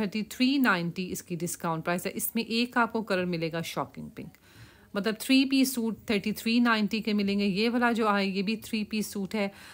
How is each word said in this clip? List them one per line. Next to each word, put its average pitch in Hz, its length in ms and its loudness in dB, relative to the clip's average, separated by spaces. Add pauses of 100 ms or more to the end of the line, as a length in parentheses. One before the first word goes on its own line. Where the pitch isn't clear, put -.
थर्टी 214 220 -2
थ्री 254 360 2
नाइंटी 185 460 2
इसकी - 320 -8
डिस्काउंट 165 480 -4
प्राइस 175 220 -2
है। 196 60 -6
इसमें 220 340 -4
एक 240 320 0
आपको 226 240 0
कलर 190 220 0
मिलेगा 165 380 -2
शॉकिंग - 480 -6
पिंक, - 180 -14 (680)
मतलब 202 240 -2
थ्री 269 240 6
पीस 262 300 2
सूट 226 240 -2 (120)
थर्टी 214 220 0
थ्री 226 280 2
नाइंटी 220 400 2
के 214 120 -2
मिलेंगे। 202 320 2
ये 208 240 2
वाला 240 240 2
जो 220 140 2
आया, 202 260 2
ये 196 100 0
भी 214 140 0
थ्री 214 280 -4
पीस 208 280 -4
सूट 196 220 -6
है, 202 180 0 (220)